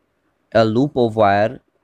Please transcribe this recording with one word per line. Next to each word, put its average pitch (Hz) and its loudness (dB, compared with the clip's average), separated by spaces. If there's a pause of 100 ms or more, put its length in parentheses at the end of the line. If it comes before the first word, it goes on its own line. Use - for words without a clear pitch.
(540)
A 113 2
loop 123 -2
of 117 -2
wire, 104 0 (240)